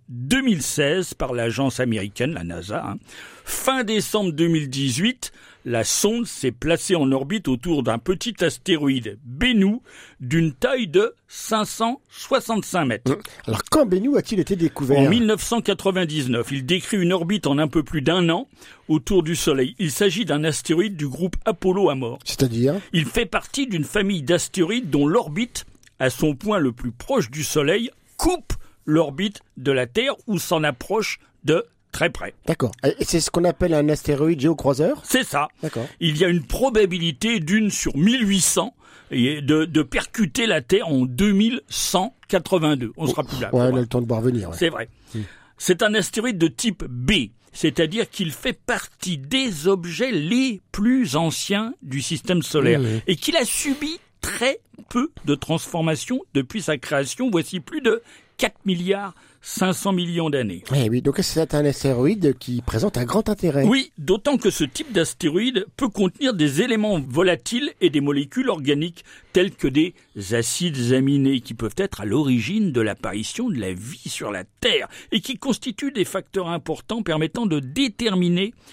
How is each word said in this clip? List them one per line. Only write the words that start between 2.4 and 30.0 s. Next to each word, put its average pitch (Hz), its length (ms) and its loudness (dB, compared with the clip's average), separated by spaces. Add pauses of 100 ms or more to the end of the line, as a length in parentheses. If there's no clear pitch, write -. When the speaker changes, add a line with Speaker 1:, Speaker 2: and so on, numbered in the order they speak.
Speaker 1:
nasa, 95 420 -8
hein. - 100 -6 (480)
Fin - 400 -2
décembre 208 480 0
deux 160 160 2
mille 156 200 2
dix-huit, 139 640 -2 (320)
la 117 180 0
sonde 220 440 0
s'est - 260 -4
placée 160 440 0
en 139 160 2
orbite 143 360 -2
autour 139 340 0
d'un 117 160 0
petit 190 360 -4 (100)
astéroïde 135 800 0
Bennu 202 540 2 (420)
d'une 156 320 0
taille 254 340 0
de 190 280 2 (140)
cinq - 360 -2
cent 226 360 -4 (100)
soixante-cinq 220 760 -2
mètres. 120 280 -2
Speaker 2:
Mmh. 165 80 -4 (260)
Alors, 110 240 -2
quand 302 160 4
Bennu 202 320 2
a-t-il 196 200 -2
été 180 160 2
découvert ? 143 440 2
Speaker 1:
En 139 100 6
mille 226 180 4
neuf 214 160 2
cent 233 200 -2
quatre-vingt-dix-neuf, 151 920 -2
il 135 140 -4
décrit 180 320 0
une 175 140 2
orbite 175 340 0
en 139 120 2
un 151 100 2
peu 156 140 0
plus 147 200 -4
d'un 170 260 2
an 185 200 0 (400)
autour 165 340 2
du 160 120 0
Soleil. 135 440 0
Il 175 120 -2
s'agit 202 360 0
d'un 151 180 0
astéroïde 165 520 0
du 147 120 -4
groupe 165 280 -4 (100)
Apollo 190 420 2
à 143 60 0
mort. 123 300 -6
Speaker 2:
C'est-à-dire ? 123 500 2 (180)
Speaker 1:
Il 160 140 0
fait 220 200 0
partie - 400 -4
d'une 175 180 -2
famille 196 380 -2
d'astéroïdes 175 680 0
dont 143 160 2
l'orbite, 196 580 -2 (340)
à 131 120 2
son 151 260 0
point 202 220 0
le 135 140 2
plus 123 200 -6
proche 196 380 -2
du 151 140 -8
Soleil, 180 460 0 (280)
coupe 349 340 0 (320)
l'orbite 156 560 0 (160)
de 135 160 0
la 127 140 2
Terre 240 280 -2 (120)